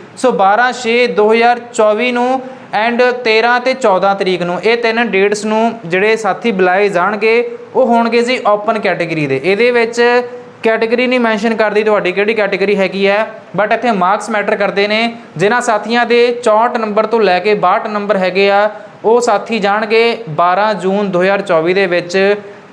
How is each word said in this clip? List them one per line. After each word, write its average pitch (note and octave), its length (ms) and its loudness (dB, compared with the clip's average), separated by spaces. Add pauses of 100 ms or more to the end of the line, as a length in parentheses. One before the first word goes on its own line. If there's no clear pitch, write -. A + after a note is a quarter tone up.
(160)
ਸੋ B3 160 0
ਬਾਰਾਂ G#3 400 2
ਛੇ A#3 340 0
ਦੋ G#3 260 2
ਹਜ਼ਾਰ A#3 260 2
ਚੌਵੀ A3+ 540 0
ਨੂੰ B3+ 300 -2 (460)
and B3 240 2
ਤੇਰਾਂ A#3+ 480 2
ਤੇ B3+ 140 -2
ਚੌਦਾਂ G3 400 2
ਤਰੀਕ F#3 280 -2
ਨੂੰ, F3 200 -4
ਇਹ A3+ 140 2
ਤਿੰਨ A#3 280 0
ਡੇਟਸ G3+ 400 0
ਨੂੰ A3+ 420 -2
ਜਿਹੜੇ G3 300 2
ਸਾਥੀ G#3+ 360 -2
ਬੁਲਾਏ F#3 360 2
ਜਾਣਗੇ, G#3+ 720 0 (160)
ਉਹ A#3+ 120 2
ਹੋਣਗੇ A#3 360 2
ਜੀ B3 240 -2
ਓਪਨ G#3 320 0
ਕੈਟਾਗਰੀ E3 480 -2
ਦੇ। C3+ 180 -2
ਇਹਦੇ G#3 260 2
ਵਿੱਚ A#3+ 520 2 (400)
ਕੈਟਾਗਰੀ A3+ 440 0
ਨਹੀਂ B3 140 0
ਮੈਂਸ਼ਨ A3 360 0
ਕਰਦੀ G#3 260 0
ਤੁਹਾਡੀ G3 300 0
ਕਿਹੜੀ G#3 220 0
ਕੈਟਾਗਰੀ G3 420 0
ਹੈਗੀ F#3+ 320 0
ਹੈ, G#3 180 0 (300)
but G#3 180 0
ਇੱਥੇ A#3 160 0
ਮਾਰਕਸ G3+ 400 0
ਮੈਟਰ G#3 260 -2
ਕਰਦੇ G3 320 -2
ਨੇ। A3+ 280 -2 (200)
ਜਿਨ੍ਹਾਂ G#3+ 240 0
ਸਾਥੀਆਂ A#3 460 0
ਦੇ A#3+ 380 2
ਚੌਂਹਠ A#3 320 2
ਨੰਬਰ G#3+ 300 0
ਤੋਂ A3+ 140 0
ਲੈ F#3 180 2
ਕੇ G#3 160 0
ਬਾਹਠ G3 320 0
ਨੰਬਰ G#3 300 -2
ਹੈਗੇ F#3+ 340 0
ਆ, G#3 200 2 (340)
ਉਹ A#3 160 4
ਸਾਥੀ A3 380 -2
ਜਾਣਗੇ G#3+ 720 0
ਬਾਰਾਂ F3+ 460 2
ਜੂਨ F#3+ 360 -2
ਦੋ F3 120 0
ਹਜ਼ਾਰ G3 180 2
ਚੌਵੀ F3 340 0
ਦੇ G3 120 2
ਵਿੱਚ, F3+ 480 0 (380)